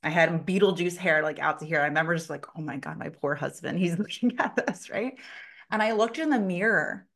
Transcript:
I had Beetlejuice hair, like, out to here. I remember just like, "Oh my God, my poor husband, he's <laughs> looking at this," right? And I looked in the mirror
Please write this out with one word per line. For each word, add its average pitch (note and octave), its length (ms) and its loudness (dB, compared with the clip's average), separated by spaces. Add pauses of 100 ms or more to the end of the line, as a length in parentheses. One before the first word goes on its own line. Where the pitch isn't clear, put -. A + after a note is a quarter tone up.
I D#3 80 -2
had E3 360 4
Beetlejuice F3+ 500 2
hair, E3 260 2
like, D#3 160 -2
out D3+ 200 0
to D#3 80 -12
here. D#3 140 0
I D3 60 2
remember D#3+ 280 2
just E3 160 -4
like, C#3+ 160 -8 (100)
"Oh E3 60 -10
my C#3+ 160 -8
God, D#3 200 -10
my - 120 -8
poor D3 240 -2
husband, C#3+ 440 -6
he's F3 200 0
<laughs> - 0 -
looking A#3+ 400 -2
at - 180 0
this," - 340 -4
right? B3+ 280 -6 (520)
And G#3+ 120 0
I A3 100 2
looked A3+ 260 2
in D#4 120 0
the B3+ 100 4
mirror F#3 760 0